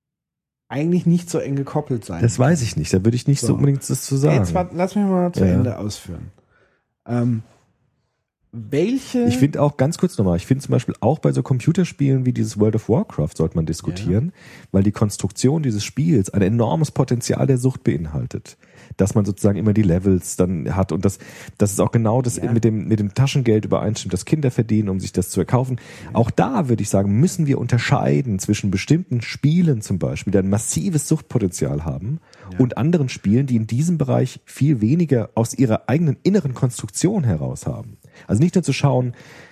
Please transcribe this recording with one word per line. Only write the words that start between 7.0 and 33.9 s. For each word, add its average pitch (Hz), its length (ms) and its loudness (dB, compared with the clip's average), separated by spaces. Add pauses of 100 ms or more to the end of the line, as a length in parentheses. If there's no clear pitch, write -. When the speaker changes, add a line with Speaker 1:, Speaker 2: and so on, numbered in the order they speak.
Speaker 1:
Ähm, 120 360 0 (1120)
welche 185 720 -2
Speaker 2:
Ich 240 140 2
finde 147 240 2
auch, 147 160 2
ganz 143 180 0
kurz - 220 -2
nochmal, 90 180 2
ich 85 80 -4
finde 135 180 0
zum 135 100 -6
Beispiel - 280 0
auch 135 200 2
bei 143 120 2
so 131 100 0
Computerspielen 135 840 0
wie 123 80 2
dieses 110 240 -4
World 107 160 2
of 110 160 -4
Warcraft 104 440 0
sollte 80 220 -2
man 80 80 0
diskutieren, 90 600 -2
Speaker 1:
Ja. 185 60 -8 (400)
Speaker 2:
weil 98 100 4
die 101 100 2
Konstruktion 127 680 -2
dieses 104 220 -2
Spiels 151 440 0
ein 101 140 0
enormes 117 480 2
Potenzial - 560 0
der 131 100 4
Sucht 131 260 -2
beinhaltet. - 760 -4 (400)
Dass 98 160 0
man 104 100 2
sozusagen 101 320 0
immer 104 160 2
die 107 100 2
Levels 92 540 2
dann 87 400 -2
hat 95 160 0
und 90 140 0
dass, 98 120 -2 (380)
dass 101 160 0
es 101 80 0
auch - 120 0
genau 113 280 2
das 120 160 -2
Speaker 1:
Ja. - 160 -2
Speaker 2:
mit 113 120 2
dem, 110 240 0
mit 107 120 2
dem 101 140 -4
Taschengeld 117 500 2
übereinstimmt, 98 480 -2
das 90 140 -4
Kinder 139 240 0
verdienen, 110 400 0
um 95 100 -4
sich 95 120 -8
das - 180 -2
zu - 100 -2
erkaufen. 127 360 0 (340)
Speaker 1:
Ja. 123 60 -10
Speaker 2:
Auch - 140 2
da 196 380 0
würde 107 140 0
ich 101 80 -6
sagen, 101 300 2
müssen 165 260 0
wir 135 120 0
unterscheiden 123 800 0
zwischen 104 320 -2
bestimmten 123 520 0
Spielen 156 580 2
zum 98 180 -4
Beispiel, 73 320 -4
die 98 80 4
ein 95 120 2
massives 156 580 -2
Suchtpotenzial 85 800 -2
haben, 95 340 -6 (320)
Speaker 1:
Ja. 90 60 -2
Speaker 2:
und 127 180 2
anderen 147 320 2
Spielen, 123 380 0
die 127 100 0
in 110 100 0
diesem 160 300 0